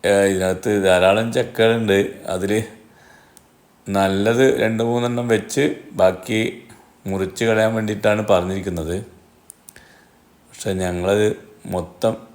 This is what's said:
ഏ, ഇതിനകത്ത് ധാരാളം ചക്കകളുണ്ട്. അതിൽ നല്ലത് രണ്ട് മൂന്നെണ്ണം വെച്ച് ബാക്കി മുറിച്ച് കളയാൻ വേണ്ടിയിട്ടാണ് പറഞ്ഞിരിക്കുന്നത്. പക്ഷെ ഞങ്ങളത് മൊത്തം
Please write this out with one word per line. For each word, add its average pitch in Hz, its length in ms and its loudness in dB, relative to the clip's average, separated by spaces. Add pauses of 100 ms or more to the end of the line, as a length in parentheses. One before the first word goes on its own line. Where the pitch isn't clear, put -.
ഏ, 98 200 4
ഇതിനകത്ത് 95 600 0
ധാരാളം 98 480 4
ചക്കകളുണ്ട്. 113 920 0
അതിൽ 98 380 -2 (1200)
നല്ലത് 101 720 2
രണ്ട് 110 220 0
മൂന്നെണ്ണം 120 460 -2
വെച്ച് 123 480 0 (160)
ബാക്കി 92 720 -2 (440)
മുറിച്ച് 95 380 -4
കളയാൻ 110 300 2
വേണ്ടിയിട്ടാണ് 107 520 0
പറഞ്ഞിരിക്കുന്നത്. 92 760 -2 (1300)
പക്ഷെ - 420 -10
ഞങ്ങളത് 92 640 0 (300)
മൊത്തം 90 500 -4 (180)